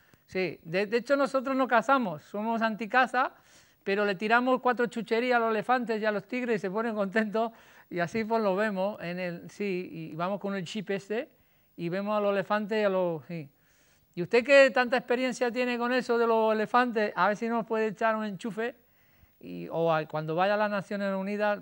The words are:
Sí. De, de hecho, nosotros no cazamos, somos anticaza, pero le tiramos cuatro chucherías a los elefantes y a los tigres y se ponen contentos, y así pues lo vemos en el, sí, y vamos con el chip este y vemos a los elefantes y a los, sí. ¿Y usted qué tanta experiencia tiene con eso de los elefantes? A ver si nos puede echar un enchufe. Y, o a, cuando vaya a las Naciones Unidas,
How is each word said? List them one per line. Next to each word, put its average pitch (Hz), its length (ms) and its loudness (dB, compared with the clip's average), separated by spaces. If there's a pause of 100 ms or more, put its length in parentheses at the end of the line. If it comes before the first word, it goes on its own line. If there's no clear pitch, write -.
(260)
Sí. 185 360 -4
De, 180 240 -2
de 220 120 -2
hecho, 262 180 0
nosotros 269 400 0
no 262 100 0
cazamos, 226 580 2
somos 220 360 -4
anticaza, 233 720 0 (500)
pero 196 220 0
le 202 100 2
tiramos 247 460 2
cuatro 247 260 2
chucherías 233 500 0
a 233 40 4
los 226 100 0
elefantes 220 500 0
y 214 40 -4
a 214 80 2
los 202 140 -4
tigres 247 300 -2
y - 20 -2
se 190 120 -4
ponen 226 240 -2
contentos, 214 580 0 (360)
y 175 120 -4
así 214 240 -2
pues 226 180 0
lo 196 140 2
vemos 202 460 -2
en 175 160 -6
el, 175 320 -8
sí, 190 420 -4
y 160 220 -10
vamos 180 260 -4
con 196 140 -6
el 190 100 -6
chip 208 260 -8
este 208 380 -4 (480)
y 175 120 -6
vemos 202 280 -2
a 208 40 2
los 202 120 2
elefantes 208 480 0
y 208 40 2
a 202 40 4
los, 180 380 0
sí. 160 240 -12 (640)
¿Y 175 80 -6
usted 233 220 4
qué 269 260 8
tanta 247 260 2
experiencia 247 540 0
tiene 247 280 -2
con 240 140 -2
eso 240 260 2
de 233 80 4
los 220 260 4
elefantes? 214 640 2
A 180 120 4
ver 208 80 0
si 233 120 -6
nos 233 180 -2
puede 220 220 0
echar 220 260 0
un 214 100 -4
enchufe. 214 520 -6 (640)
Y, 175 300 -12
o 165 220 0
a, 156 140 0
cuando 156 280 -6
vaya 190 200 2
a - 20 -2
las 214 140 0
Naciones 202 460 -4
Unidas, 208 460 -2